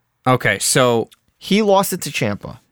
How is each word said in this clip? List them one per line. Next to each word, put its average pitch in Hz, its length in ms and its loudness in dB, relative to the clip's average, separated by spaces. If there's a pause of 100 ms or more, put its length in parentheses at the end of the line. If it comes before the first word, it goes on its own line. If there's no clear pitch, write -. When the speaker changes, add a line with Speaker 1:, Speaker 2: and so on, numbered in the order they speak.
(260)
Speaker 1:
Okay, 123 340 0
so 123 500 2 (280)
Speaker 2:
He 202 240 0
lost 196 300 2
it 180 120 -8
to 151 60 -8
Ciampa. - 500 -6 (120)